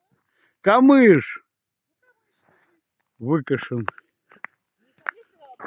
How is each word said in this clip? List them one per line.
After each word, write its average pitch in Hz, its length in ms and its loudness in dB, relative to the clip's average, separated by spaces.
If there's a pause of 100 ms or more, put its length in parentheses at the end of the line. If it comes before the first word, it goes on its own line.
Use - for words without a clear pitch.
(640)
Камыш! 240 800 2 (1700)
Выкошен. 127 680 -8 (1800)